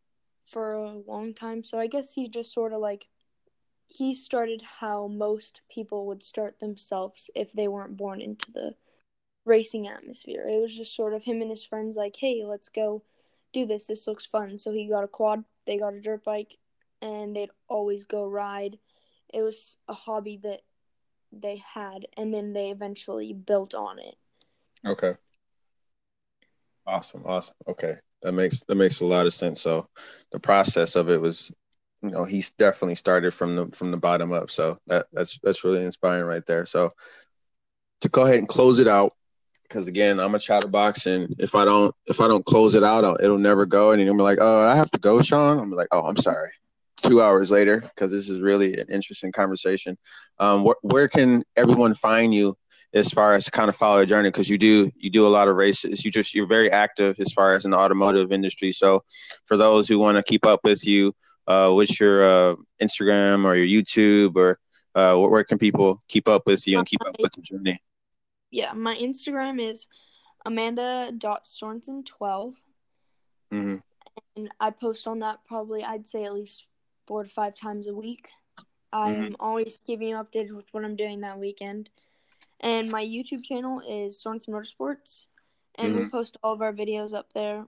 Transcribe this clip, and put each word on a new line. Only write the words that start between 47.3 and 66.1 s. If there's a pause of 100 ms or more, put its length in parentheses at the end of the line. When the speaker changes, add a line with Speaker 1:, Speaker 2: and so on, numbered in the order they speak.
Speaker 2:
later, (140)
'cause
this
is
really
an
interesting
conversation. (400)
Um,
wh-,
where
can (120)
everyone
find
you (380)
as
far
as
to
kind
of
follow
your
journey?
'Cause
you
do,
you
do
a
lot
of
races.
You
just,
you're
very
active
as
far
as
in
the
automotive
industry.
So (420)
for
those
who
wanna
keep
up
with
you, (320)
uh,
what's
your,
uh, (240)
Instagram
or
your
YouTube,
or, (340)
uh,
wh-,
where
can
people
keep